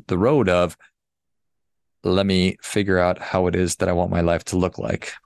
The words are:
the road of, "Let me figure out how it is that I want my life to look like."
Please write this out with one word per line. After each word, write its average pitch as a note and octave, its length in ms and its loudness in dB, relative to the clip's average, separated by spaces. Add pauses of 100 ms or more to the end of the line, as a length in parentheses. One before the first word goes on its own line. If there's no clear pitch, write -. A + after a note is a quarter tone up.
the F2+ 100 0
road A#2 300 2
of, F2+ 280 0 (1300)
"Let F#2+ 240 2
me F#2 360 2
figure G2 360 0
out F2+ 220 0
how F#2 260 0
it F2 80 -2
is F#2 220 0
that F#2 120 -2
I F2+ 40 2
want F2+ 180 -2
my F2 120 0
life E2+ 240 2
to F#2 100 -4
look F2+ 220 0
like." - 340 -6 (120)